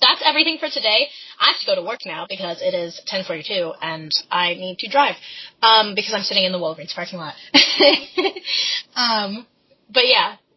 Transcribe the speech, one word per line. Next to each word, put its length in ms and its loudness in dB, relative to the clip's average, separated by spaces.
that's 240 2
everything 340 2
for 100 -4
today. 400 0
I 120 4
have 80 -6
to 60 -12
go 100 0
to 60 -2
work 220 -6
now 240 -10
because 320 -8
it 140 0
is 320 -6
ten 180 -4
forty-two 560 -4
and 300 -8
I 240 2
need 260 -8
to 80 -8
drive, 260 4
um, 320 6
because 180 -2
I'm 120 -2
sitting 200 0
in 80 0
the 60 -2
Walgreens 360 -4
parking 240 -8
lot. 160 -10
<laughs> 800 4
Um, 500 -2
but 180 2
yeah, 280 2